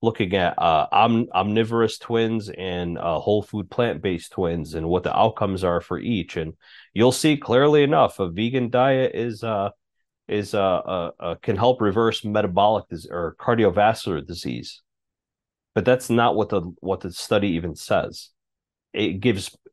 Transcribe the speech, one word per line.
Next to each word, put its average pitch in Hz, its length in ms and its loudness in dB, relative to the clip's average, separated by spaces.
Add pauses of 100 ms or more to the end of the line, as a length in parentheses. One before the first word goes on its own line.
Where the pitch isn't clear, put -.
looking 110 340 0
at, 90 240 2
uh, 80 340 2
om-, 113 420 4
omnivorous 110 640 0
twins 113 500 -2
and, 87 480 -6
uh, 82 220 -2
whole 104 240 0
food 104 280 -8
plant-based 95 640 -2
twins 82 420 -4
and 80 140 -4
what 87 140 0
the - 120 -2
outcomes 101 500 0
are 87 160 0
for - 180 -8
each. 95 380 -4
And 80 180 -6 (400)
you'll 117 180 4
see 151 240 2
clearly 147 460 4
enough, 143 360 2
a 92 120 -2
vegan 117 400 -2
diet 131 440 2
is, 113 300 -6
uh, 101 260 -2 (580)
is, 104 260 -4
uh, 107 60 2
uh, 90 580 0
uh, 85 240 -6
can 107 140 -2
help 123 240 2
reverse 110 440 2
metabolic 104 640 2
dis-, 80 220 -12
or 85 280 -6
cardiovascular 104 880 2
disease. 64 560 -10 (920)
But 202 100 0
that's 127 240 2
not 117 280 2
what 104 120 0
the, 98 140 -2 (180)
what 92 200 -4
the 90 120 -10
study 101 360 0
even 85 260 -2
says. - 560 -4 (640)
It 95 280 -2
gives, 98 360 0 (160)